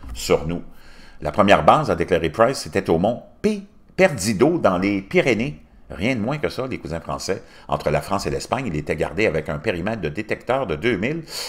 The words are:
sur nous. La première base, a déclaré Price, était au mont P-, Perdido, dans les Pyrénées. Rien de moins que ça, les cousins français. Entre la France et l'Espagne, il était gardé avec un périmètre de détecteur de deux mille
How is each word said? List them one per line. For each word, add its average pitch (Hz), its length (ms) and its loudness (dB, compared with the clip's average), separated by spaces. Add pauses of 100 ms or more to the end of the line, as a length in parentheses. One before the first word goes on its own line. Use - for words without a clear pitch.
(160)
sur 80 320 2
nous. 85 160 -4 (580)
La 76 100 -2
première 98 320 6
base, 120 280 6
a 85 40 4
déclaré 80 360 2
Price, 117 340 2
était 95 240 -2
au 85 80 6
mont 107 240 0 (220)
P-, 208 180 0 (340)
Perdido, 131 640 4
dans 98 220 0
les 98 240 0
Pyrénées. 139 580 0 (280)
Rien 92 260 -2
de 113 40 -4
moins 127 180 -2
que 92 120 -4
ça, 127 180 -6
les 95 120 -8
cousins 82 200 -6
français. 73 440 -6 (260)
Entre 73 220 -2
la 73 100 0
France 98 240 -4
et 85 40 -2
l'Espagne, 107 380 -4
il 80 80 -4
était 76 220 -2
gardé 80 280 0
avec 78 220 0
un 76 100 -4
périmètre 101 440 -4
de 80 80 -4
détecteur 117 580 -4
de 80 80 -2
deux 104 220 0
mille 147 260 -4 (260)